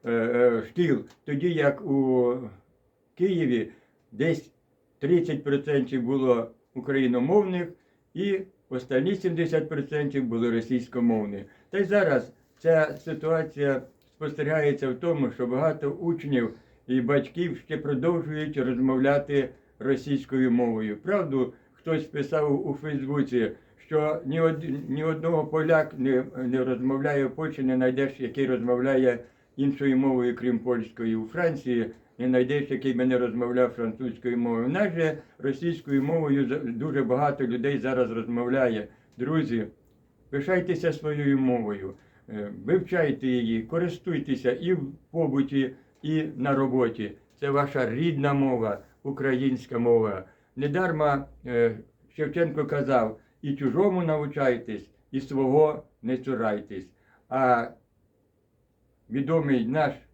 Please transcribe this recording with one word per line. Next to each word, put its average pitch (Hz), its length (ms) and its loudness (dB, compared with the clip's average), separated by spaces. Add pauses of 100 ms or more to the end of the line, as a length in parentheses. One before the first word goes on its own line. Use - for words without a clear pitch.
е, 117 80 -2
е, 117 560 2
шкіл, 147 360 2 (200)
тоді 151 260 -2
як 151 360 0
у 127 480 2 (800)
Києві 165 560 0 (420)
десь 143 400 -2 (460)
тридцять 160 460 0
процентів 139 580 0
було 123 480 2 (240)
україномовних 139 920 2 (460)
і 190 260 -2 (280)
останні 135 460 0
сімдесят 160 540 0
процентів 139 560 -2
були 117 260 0
російськомовні. 113 920 0 (260)
Та 190 80 -2
й 202 60 2
зараз 180 480 2 (260)
ця 160 380 4
ситуація 156 840 -2 (240)
спостерігається 147 840 0
в 127 60 -2
тому, 143 360 0
що 123 160 -2
багато 147 440 0
учнів 143 640 -2 (320)
і 127 140 2
батьків 139 560 0
ще 151 220 -8
продовжують 151 760 -2
розмовляти 131 920 2 (300)
російською 131 720 0
мовою. 113 460 2
Правду, 135 560 0 (200)
хтось 156 320 -4
писав 147 640 -2
у 139 60 -2
Фейсбуці, 135 760 -2 (360)
що 151 400 0
ні 156 140 -2
од-, 147 500 -2
ні 151 140 -2
одного 160 420 0
поляк 156 520 2
не, 127 260 2 (120)
не 127 280 0
розмовляє 135 640 0
в 123 40 -2
Польщі, 147 320 -6
не 127 140 2
знайдеш, 131 440 0
який 131 260 -2
розмовляє 123 720 2 (380)
іншою 139 400 2
мовою, 127 400 2
крім 120 220 0
польської. 113 580 -2
У 113 100 -4
Франції 135 640 -2 (280)
не 123 100 -2
знайдеш, 127 420 2
який 135 220 -2
би 120 120 0
не 127 140 4
розмовляв 123 520 2
французькою 117 680 -4
мовою. 117 280 0
У - 20 0
нас 185 240 0
же 165 260 -2 (200)
російською 139 640 -2
мовою 143 460 2
за-, 139 100 -2
дуже 135 440 -2
багато 139 440 0
людей 123 320 -2
зараз 123 320 0
розмовляє. 120 800 0 (280)
Друзі, 123 500 -2 (640)
пишайтеся 170 640 0
своєю 147 460 0
мовою, 104 560 0 (340)
е, 104 240 -8 (120)
вивчайте 160 600 0
її, 117 360 0
користуйтеся 156 920 -2
і 175 200 -2
в 139 200 -2 (180)
побуті, 139 640 0 (280)
і 156 200 0 (140)
на 135 180 0
роботі. 123 580 0 (280)
Це 143 100 -2
ваша 139 400 0
рідна 143 440 0
мова, 123 440 0 (240)
українська 131 760 -2
мова. 110 460 2 (320)
Недарма, 147 680 0 (200)
е, 117 320 2 (380)
Шевченко 151 480 -2
казав, 131 540 0 (240)
І 139 120 -4
чужому 175 480 2
навчайтесь, 139 880 -2 (200)
і 135 100 -4
свого 139 600 2 (200)
не 123 160 -4
цурайтесь. 110 680 -4 (420)
А 123 400 2 (1400)
відомий 139 560 0
наш 143 280 0 (200)